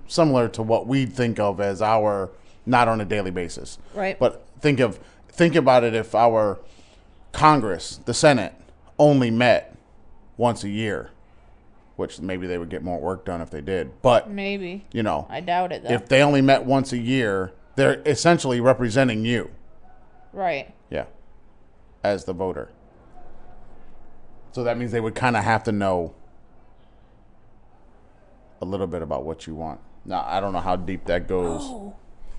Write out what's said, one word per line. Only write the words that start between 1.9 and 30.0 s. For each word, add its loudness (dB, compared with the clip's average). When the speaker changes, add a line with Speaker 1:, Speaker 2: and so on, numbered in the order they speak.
Speaker 1:
not 4
on 0
a -6
daily -2
basis. -8
Speaker 2:
Right. -6
Speaker 1:
But 0
think 2
of, 0
think 2
about 6
it 0
if -4
our 4
Congress, 4
the -2
Senate, 4
only 6
met 4
once 0
a -6
year, -4
which -8
maybe -6
they -4
would -8
get -8
more -6
work -6
done -8
if -12
they -12
did. -6
But, 4
Speaker 2:
Maybe. -8
Speaker 1:
you -2
know, -2
Speaker 2:
I -10
doubt -2
it, -10
though. -6
Speaker 1:
if -2
they 6
only 6
met 6
once 0
a -4
year, 0
they're 2
essentially 2
representing 2
you. 0
Speaker 2:
Right. -4
Speaker 1:
Yeah. -6
As -2
the -6
voter. -6
So -6
that 0
means -4
they -2
would -4
kinda 2
have 0
to -2
know 0
a -8
little -4
bit -8
about -6
what -10
you -12
want. -10